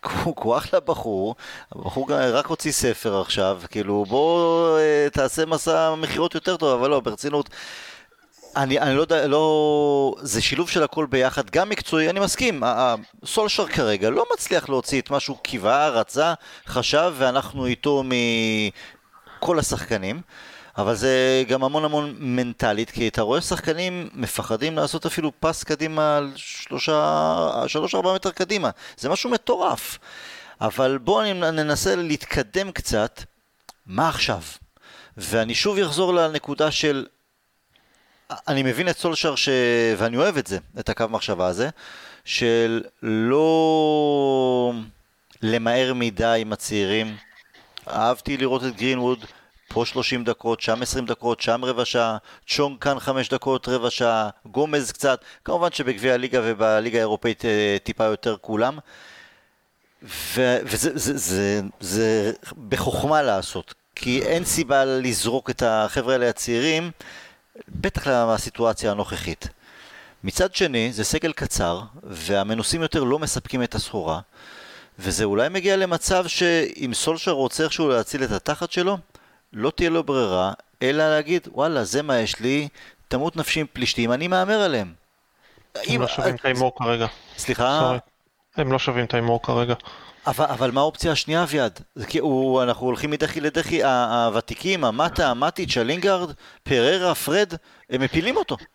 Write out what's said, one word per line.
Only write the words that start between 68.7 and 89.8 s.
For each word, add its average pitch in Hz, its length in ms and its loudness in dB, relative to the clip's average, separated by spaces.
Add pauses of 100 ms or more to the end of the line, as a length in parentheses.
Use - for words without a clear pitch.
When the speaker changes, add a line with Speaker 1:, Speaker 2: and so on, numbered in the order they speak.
Speaker 1:
הנוכחית. 90 560 -6 (760)
מצד 180 320 -2
שני, 123 380 0
זה 107 100 -4
סגל 156 280 -2
קצר, 92 500 -2 (220)
והמנוסים 101 800 -2
יותר 156 220 0
לא 131 160 2
מספקים 131 440 -4
את 117 120 -6
הסחורה, 82 440 -4 (800)
וזה 98 240 -2
אולי 107 260 2
מגיע 190 280 0
למצב 180 500 2
שאם 165 680 0
סולשר 160 380 0
רוצה 135 320 0
איכשהו 156 260 0
להציל 127 340 0
את 113 80 -2
התחת 147 400 -4
שלו, 190 260 0 (560)
לא 110 160 0
תהיה 170 200 0
לו 165 140 2
ברירה, 98 500 2 (280)
אלא 151 280 2
להגיד, 156 420 0
"וואלה, 143 320 0
זה 131 180 0
מה 139 180 2
יש 107 200 -2
לי, 139 280 0 (400)
תמות - 280 -2
נפשי 160 240 -2
עם 151 140 -2
פלישתים, 120 380 0
אני 147 160 0
מהמר 190 340 2
עליהם." 113 320 0 (800)
Speaker 2:
הם - 60 -8 (140)
Speaker 1:
אם 123 60 2
Speaker 2:
לא 123 60 2
שווים - 280 0
את 120 100 -10
ההימור 127 300 2
כרגע. 117 320 0 (300)
Speaker 1:
סליחה? 127 440 2
Speaker 2:
סורי. 127 160 2 (580)
הם 135 160 0
לא 131 80 4
שווים 123 260 0
את - 80 -4
ההימור 117 300 2
כרגע. 120 300 0 (540)